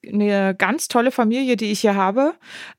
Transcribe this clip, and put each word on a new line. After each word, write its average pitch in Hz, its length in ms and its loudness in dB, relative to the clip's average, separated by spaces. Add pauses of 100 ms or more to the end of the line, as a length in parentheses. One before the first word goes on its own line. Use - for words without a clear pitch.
eine 202 480 0
ganz 196 320 -2
tolle 247 240 2
Familie, 247 460 0
die 214 160 -2
ich 196 80 -4
hier 202 140 4
habe. 220 400 2 (440)